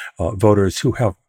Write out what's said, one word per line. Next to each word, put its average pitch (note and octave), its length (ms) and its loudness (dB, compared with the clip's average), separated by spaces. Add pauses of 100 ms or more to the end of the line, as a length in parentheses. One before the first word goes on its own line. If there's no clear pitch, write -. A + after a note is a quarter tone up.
(180)
uh, E2+ 140 -4
voters G2+ 480 2
who B2+ 140 0
have G#2+ 200 -2 (160)